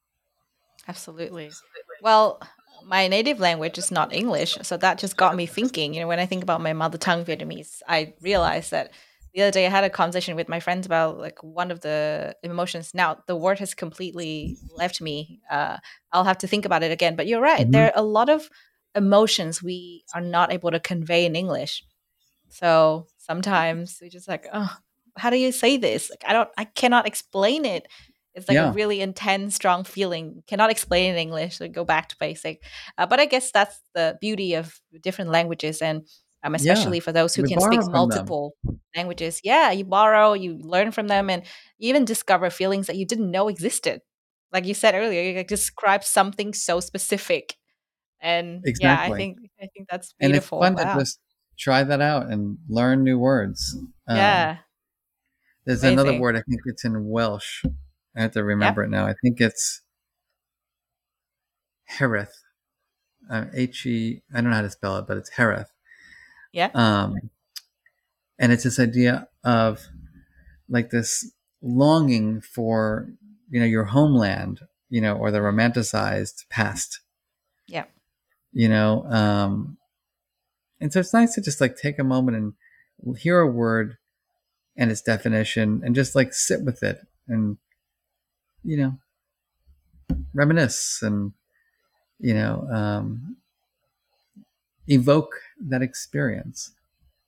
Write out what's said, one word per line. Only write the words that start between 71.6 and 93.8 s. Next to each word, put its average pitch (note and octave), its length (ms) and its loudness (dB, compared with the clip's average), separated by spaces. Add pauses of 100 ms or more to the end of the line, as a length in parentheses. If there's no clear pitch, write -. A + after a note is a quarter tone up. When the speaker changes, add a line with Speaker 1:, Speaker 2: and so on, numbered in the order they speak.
Speaker 2:
longing B2+ 800 2
for, A2 680 -4 (400)
you A#2+ 100 0
know, A#2+ 60 4
your A2 200 2
homeland, G2+ 760 2 (280)
you A#2 120 0
know, G#2 160 0
or G#2+ 140 -2
the G#2 80 0
romanticized G#2 1080 0
past. - 520 -4 (640)
Speaker 1:
Yeah. - 180 -8 (680)
Speaker 2:
You A2+ 160 4
know, G#2+ 360 2
um, G#2 720 0 (1040)
and D3+ 140 -4
so F#3 60 4
it's F3+ 140 -2
nice A#3 220 6
to G#3 60 -4
just, D3 180 -4
like, B2+ 160 2
take C#3+ 220 -4
a C#3+ 60 0
moment C3 340 2
and - 800 -10
hear F3 220 2
a E3 100 6
word A2+ 480 0 (800)
and A#2+ 140 2
its G#2 100 -4
definition A2 800 0
and A#2+ 120 0
just, C3+ 200 0
like, C3 180 2
sit - 300 -2
with B2+ 200 -4
it G2+ 160 -2 (280)
and, G#2+ 300 -2 (1080)
you D#3 140 -2
know, C3+ 220 0 (1300)
reminisce D3 680 2
and, G#2 320 -2 (840)
you A#2+ 140 0
know, G#2+ 380 -2
um, A2 680 -4 (1500)